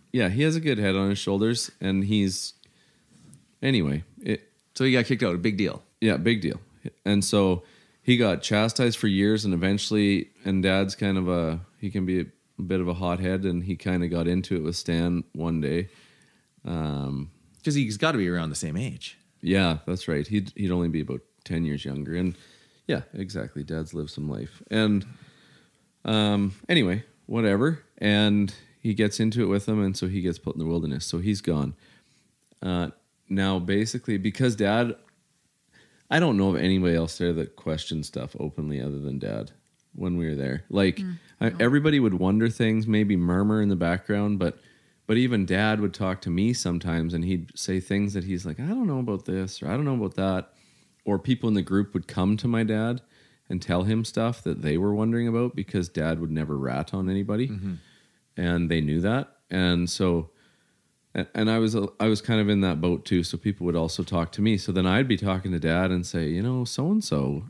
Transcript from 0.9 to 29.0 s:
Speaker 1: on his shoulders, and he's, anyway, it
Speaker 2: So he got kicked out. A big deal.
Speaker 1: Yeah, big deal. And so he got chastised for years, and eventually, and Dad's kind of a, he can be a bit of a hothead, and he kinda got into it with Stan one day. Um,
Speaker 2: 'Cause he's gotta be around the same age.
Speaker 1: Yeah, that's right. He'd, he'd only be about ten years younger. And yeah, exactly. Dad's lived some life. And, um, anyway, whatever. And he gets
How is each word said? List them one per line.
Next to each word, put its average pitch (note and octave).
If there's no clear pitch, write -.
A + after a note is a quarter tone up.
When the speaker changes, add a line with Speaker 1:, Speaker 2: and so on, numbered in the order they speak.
Speaker 1:
on G2
his G2+
shoulders, A2
and F#2+
he's, G2+
anyway, E2+
it -
Speaker 2:
So C3
he C3+
got A#2+
kicked B2
out. F2+
A -
big G2
deal. F#2+
Speaker 1:
Yeah, G#2+
big G#2
deal. D2+
And G2+
so F#2+
he B2
got G#2
chastised A2+
for A2+
years, G#2
and F#2+
eventually, G2+
and F#2+
Dad's F#2+
kind G2
of F2+
a, E2+
he G2+
can F#2
be F#2
a -
bit F#2
of F2
a F2
hothead, F#2
and F2
he F2+
kinda F2+
got E2+
into F#2
it D#2+
with E2+
Stan F2
one E2
day. E2
Um, C#2+
Speaker 2:
'Cause D3
he's A2
gotta D#3
be F#2
around E2+
the D2
same D#2+
age. -
Speaker 1:
Yeah, F#2
that's F2+
right. D2+
He'd, G2+
he'd G2
only F2
be D#2+
about C2+
ten E2
years D2
younger. C#2+
And F2+
yeah, D3+
exactly. F#2
Dad's D#2+
lived D#2
some D2+
life. A#1
And, G#2+
um, G#2
anyway, A#2
whatever. A#2
And G#2
he A2+
gets G#2